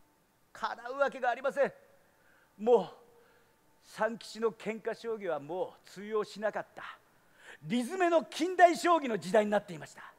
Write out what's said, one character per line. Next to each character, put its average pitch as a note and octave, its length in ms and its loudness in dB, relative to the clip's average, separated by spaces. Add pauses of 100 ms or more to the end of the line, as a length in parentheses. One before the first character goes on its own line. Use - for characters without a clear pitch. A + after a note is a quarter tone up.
(520)
か A3 220 -6
な A#3 140 -12
う B3+ 60 -10
わ C#4 160 2
け C4 100 -10
が B3 100 2
あ A#3 40 0
り C4 80 -8
ま C4 100 0
せ C4+ 140 2
ん。 - 60 -8 (840)
も G#3+ 260 6
う D#3+ 40 -10 (960)
三 A3+ 340 -4
吉 - 220 -16
の A3+ 100 0
喧 G#3+ 300 -8
嘩 A3 140 -6
将 A3+ 220 -8
棋 G3 120 -8
は D#3 100 -2
も D#3 360 -6 (120)
う - 40 -20
通 F#3+ 160 -16
用 G#3+ 180 -2
し - 160 -12
な G#3 100 -2
か G3+ 100 -4
っ - 140 -10
た。 - 80 -14 (800)
理 D#3+ 180 -4
詰 C#4+ 180 -6
め F4 120 4
の D#4+ 140 4
近 F4+ 320 -4
代 F4 200 8
将 E4+ 200 4
棋 C#4+ 120 -2
の A3 100 -2
時 E3+ 140 -6
代 G#3+ 120 6
に G#3 60 -2
な G#3 80 2
っ G3 80 -4
て F3 80 -12
い D#3 40 -12
ま C#3 80 -14
し - 80 -20
た。 - 80 -20 (160)